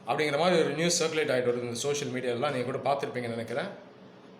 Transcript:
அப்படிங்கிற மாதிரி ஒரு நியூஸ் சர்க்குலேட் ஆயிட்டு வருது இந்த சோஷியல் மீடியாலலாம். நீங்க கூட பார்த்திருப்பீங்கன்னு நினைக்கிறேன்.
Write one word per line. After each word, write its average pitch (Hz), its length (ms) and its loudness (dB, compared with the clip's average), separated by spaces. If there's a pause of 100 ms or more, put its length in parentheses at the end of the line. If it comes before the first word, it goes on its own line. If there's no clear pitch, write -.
அப்படிங்கிற 143 300 2
மாதிரி 170 240 4
ஒரு 143 120 2
நியூஸ் 165 300 2
சர்க்குலேட் 156 260 0
ஆயிட்டு 123 200 2
வருது 120 140 0
இந்த 117 160 -6
சோஷியல் 143 340 -2
மீடியாலலாம். 127 380 -2
நீங்க 127 200 -2
கூட 131 60 -4
பார்த்திருப்பீங்கன்னு 127 600 -2
நினைக்கிறேன். 120 300 -4 (720)